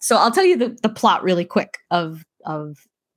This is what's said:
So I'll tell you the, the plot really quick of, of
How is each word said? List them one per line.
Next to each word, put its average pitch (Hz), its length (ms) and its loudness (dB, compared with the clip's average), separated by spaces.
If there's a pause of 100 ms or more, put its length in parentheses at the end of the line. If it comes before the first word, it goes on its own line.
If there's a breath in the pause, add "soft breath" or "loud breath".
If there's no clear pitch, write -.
So - 160 0
I'll 208 140 4
tell 381 140 2
you 359 140 4
the, 233 240 -2
the 220 80 2
plot - 340 2
really 175 220 0
quick - 320 -4 (120)
of, 160 340 -4 (200)
of 151 320 -10 (400)